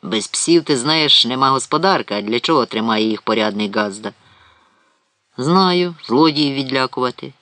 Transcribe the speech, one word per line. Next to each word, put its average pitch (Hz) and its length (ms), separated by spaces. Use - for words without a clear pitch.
Без 101 220
псів, 170 360
ти 147 140
знаєш, 151 480
нема 131 240
господарка, 135 680
а 104 40
для 107 180
чого 139 260
тримає 110 420
їх 107 140
порядний 107 500
газда? 104 400
Знаю, 180 580
злодіїв 147 480
відлякувати. 131 880